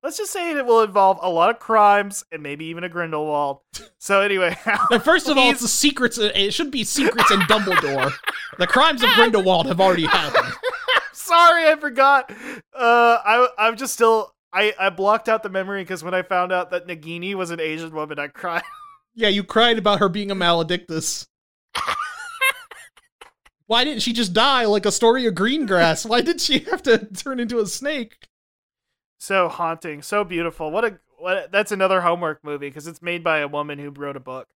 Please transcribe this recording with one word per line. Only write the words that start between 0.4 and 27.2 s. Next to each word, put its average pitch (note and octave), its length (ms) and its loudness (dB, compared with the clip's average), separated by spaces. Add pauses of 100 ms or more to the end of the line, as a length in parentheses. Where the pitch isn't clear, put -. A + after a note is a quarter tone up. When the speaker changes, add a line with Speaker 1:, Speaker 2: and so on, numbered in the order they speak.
Speaker 1:
it C#4+ 160 -2
will A3+ 160 6
involve G3 400 2
a F#3 80 -2
lot E3+ 200 4
of A#3 100 -6
crimes G3+ 720 2
and D#3 100 -12
maybe D3 220 -10
even E3 180 -10
a F3+ 60 -8
Grindelwald. D3+ 760 -4
<laughs> - 40 -20 (300)
So G3 220 2
anyway, F#3 420 0
<laughs> - 40 -6 (240)
Speaker 2:
Now, A#3 80 4
first D#4+ 300 2
of C#4 100 2
all, C4 60 6
Speaker 1:
please A#3+ 80 4
Speaker 2:
it's B3 100 -4
the A#3 60 -4
secrets. B3+ 500 0
Uh, G#3 160 0
it G3 180 0
should C#4+ 200 -4
be B3+ 100 -4
secrets - 480 0
and G3 140 2
Dumbledore. E3+ 680 0 (460)
The F3+ 80 0
crimes C#4 380 2
of B4+ 60 4
Grindelwald G3+ 560 4
have F3 140 -2
already F3+ 260 4
happened. - 460 0 (300)
Speaker 1:
<laughs> - 300 -2
Sorry, E4+ 560 4
I D#4 80 4
forgot. C4+ 560 2 (420)
Uh, A#3 500 4
I, A#3 220 4 (100)
I'm A3+ 200 0
just B3+ 180 -8
still, A3+ 380 2 (200)
I, G#3 240 0
I F#3+ 140 0
blocked G3+ 380 0
out A3 160 0
the G3+ 60 -8
memory F#3+ 340 -6
'cause E3+ 180 -10
when F3+ 120 -6
I F#3 80 0
found F3+ 280 -2
out F3+ 220 -2
that F3+ 160 -6
Nagini E3+ 480 -10
was F3 160 -6
an E3 80 -8
Asian D#3+ 340 -6
woman, D3+ 240 -8
I D3 80 -6
cried. E3+ 360 -6 (260)
<laughs> - 260 -20
Speaker 2:
Yeah, A3+ 140 0
you G3+ 160 0
cried A3+ 340 2
about G3+ 220 0
her G3+ 80 2
being G3 240 -4
a - 20 -2
maledictus. E3+ 960 -2 (2500)
Why A#3 180 2
didn't C#4 180 -4
she B3 100 -2
just A3+ 200 -2
die B3 320 2
like G#3 200 2
Astoria A#3 460 2
Greengrass? F#3+ 760 0
Why A#3+ 160 2
did E4+ 180 -2
she - 180 0 (120)
have F#4 120 -4
to G#3+ 240 2
turn B3+ 320 -10